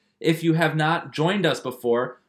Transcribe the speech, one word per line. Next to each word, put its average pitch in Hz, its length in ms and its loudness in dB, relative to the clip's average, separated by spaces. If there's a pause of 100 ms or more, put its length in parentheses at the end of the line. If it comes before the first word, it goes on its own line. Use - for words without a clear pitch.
(180)
If 160 240 0
you 165 120 4
have 160 200 2
not 156 380 -2
joined 180 320 0
us 147 160 0
before, 123 680 -4